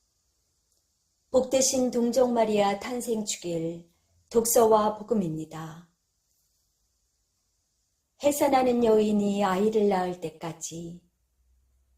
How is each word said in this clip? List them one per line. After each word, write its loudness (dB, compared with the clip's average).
복되신 0
동정 0
마리아 0
탄생 -6
축일, -8
독서와 2
복음입니다. -6
해산하는 2
여인이 2
아이를 2
낳을 -2
때까지. -12